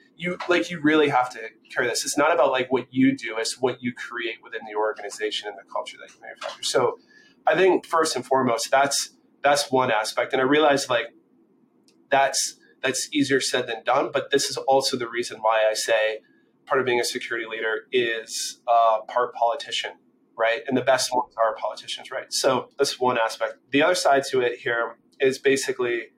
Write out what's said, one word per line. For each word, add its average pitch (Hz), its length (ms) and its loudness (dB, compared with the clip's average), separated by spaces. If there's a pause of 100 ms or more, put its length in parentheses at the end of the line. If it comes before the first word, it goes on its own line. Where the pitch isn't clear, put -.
(180)
you, 175 200 -6 (100)
like, 175 240 0
you 170 80 -10
really 151 300 4
have 127 220 0
to 113 80 -16 (300)
carry 127 180 -2
this. 110 180 -4
It's 135 120 -6
not 151 160 2
about, 160 160 4
like, 127 220 -2
what 123 180 -2
you 131 260 2
do, 113 220 -8
it's 113 220 -4
what 127 240 -2
you 123 100 -4
create 117 480 -10
within 113 240 -14
the 107 120 -10
organization 104 720 -6
and 98 80 -12
the 98 120 -20
culture - 300 -10
that - 160 -20
you - 60 -20
manufacture. - 420 -14
So 123 340 0 (480)
I 160 100 2
think 180 300 2
first 160 300 0
and 123 100 -6
foremost, 123 460 0
that's, 139 380 2 (340)
that's 143 280 2
one 127 200 2
aspect. 110 400 -2
And 131 100 0
I 131 40 2
realize, 143 440 2
like, 117 180 0 (1040)
that's, 135 440 0 (260)
that's 131 300 -4
easier 139 300 0
said 123 260 -4
than 113 160 -8
done, 131 300 0
but - 180 -4
this 139 180 0
is 127 60 -8
also 135 400 0
the 120 140 -6
reason 117 320 -8
why 110 280 2
I 110 40 0
say 110 460 0 (460)
part 135 140 0
of 123 60 0
being 120 140 0
a 117 40 0
security 117 460 -6
leader 110 420 -6
is, 117 760 -4
uh, 113 400 4
part 120 260 -2
politician, 117 580 -4 (460)
right? 113 280 0
And 131 120 -2
the 120 40 -2
best 131 320 0
ones 120 240 -4
are 113 180 2
politicians, - 560 -10
right? - 200 -10
So 131 460 0
that's - 220 -2
one 123 180 0
aspect. 113 380 -2 (160)
The 143 120 4
other 180 120 12
side 139 340 6
to 131 100 4
it 120 200 2
here 117 380 -2 (220)
is 131 200 4
basically 127 640 0 (140)